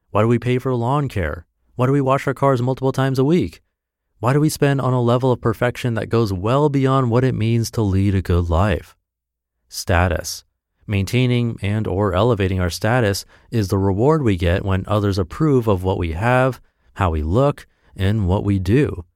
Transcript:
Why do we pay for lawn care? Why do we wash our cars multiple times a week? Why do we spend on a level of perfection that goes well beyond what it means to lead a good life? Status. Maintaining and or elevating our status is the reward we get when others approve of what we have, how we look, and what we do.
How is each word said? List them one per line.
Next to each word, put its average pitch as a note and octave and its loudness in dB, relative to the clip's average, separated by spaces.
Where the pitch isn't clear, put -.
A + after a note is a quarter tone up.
Why G2+ 2
do A2+ 2
we A#2+ 2
pay B2 -2
for C3 -2
lawn B2+ -2
care? E2 -6
Why B2 0
do C3 0
we C#3+ 2
wash C3+ 0
our C#3 0
cars C3 0
multiple C3 -2
times C3+ -2
a C3 2
week? C#3+ 0
Why A#2+ 0
do D3 2
we D#3 2
spend C#3 0
on B2+ 0
a B2+ 2
level B2 2
of A#2+ 0
perfection A#2+ -2
that G#2+ -4
goes A2+ 0
well A#2+ 0
beyond C3+ 0
what A#2+ 2
it B2+ 0
means A2+ 0
to A#2 -2
lead G2 2
a F#2+ 0
good F2 0
life? F2 -2
Status. - -2
Maintaining A#2+ 0
and G#2 -2
or G2 0
elevating G2 2
our F2+ 0
status G#2+ -2
is A2 -2
the G#2 0
reward G#2 2
we G#2 0
get F2 0
when F#2+ -2
others G2+ 0
approve B2 0
of F#2 0
what F#2 0
we E2+ -4
have, B2 0
how F#2 0
we D#2+ -2
look, A#2+ 0
and G2 0
what F2+ 2
we G2+ 0
do. F#2+ 0